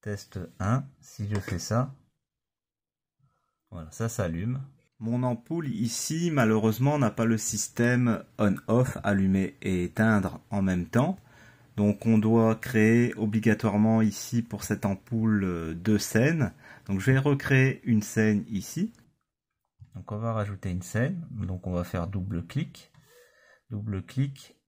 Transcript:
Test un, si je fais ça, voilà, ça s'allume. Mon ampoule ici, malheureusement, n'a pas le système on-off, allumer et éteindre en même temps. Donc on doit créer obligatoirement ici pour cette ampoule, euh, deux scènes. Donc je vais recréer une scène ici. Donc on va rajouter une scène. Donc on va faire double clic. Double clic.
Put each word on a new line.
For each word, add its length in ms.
Test 400
un, 260
si 280
je 100
fais 200
ça, 360
voilà, 200
ça 180
s'allume. 540
Mon 240
ampoule 460
ici, 640
malheureusement, 680
n'a 120
pas 160
le 100
système 880
on-off, 680
allumer 560
et 240
éteindre 640
en 140
même 260
temps. 300
Donc 300
on 120
doit 380
créer 580
obligatoirement 880
ici 400
pour 220
cette 220
ampoule, 580
euh, 300
deux 240
scènes. 540
Donc 140
je 120
vais 60
recréer 680
une 180
scène 460
ici. 440
Donc 180
on 60
va 140
rajouter 380
une 120
scène. 480
Donc 360
on 60
va 120
faire 220
double 400
clic. 440
Double 340
clic. 520